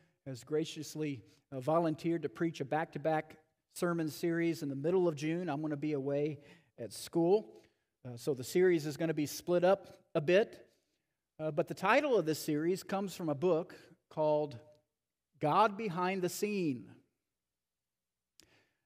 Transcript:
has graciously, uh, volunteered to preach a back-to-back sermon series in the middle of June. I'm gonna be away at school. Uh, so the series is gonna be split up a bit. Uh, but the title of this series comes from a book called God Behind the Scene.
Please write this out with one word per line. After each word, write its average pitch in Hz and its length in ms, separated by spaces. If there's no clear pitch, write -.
has 127 160
graciously, 151 800
uh, 135 80
volunteered 160 600
to 143 80
preach 165 320
a 139 40
back-to-back 156 720
sermon 170 360
series 165 520
in 147 80
the 131 60
middle 175 320
of 160 80
June. 165 340
I'm 147 140
gonna 151 120
be 151 180
away 143 440
at 110 160
school. 180 580
Uh, 123 140
so 147 160
the 127 100
series 175 440
is 139 100
gonna 160 160
be 151 140
split 175 360
up 190 360
a 165 60
bit. 180 460
Uh, 156 120
but 156 160
the 170 80
title 247 420
of 170 80
this 151 140
series 160 440
comes 196 320
from 170 140
a 147 60
book 160 400
called 151 480
God 190 380
Behind 185 440
the 175 80
Scene. 175 600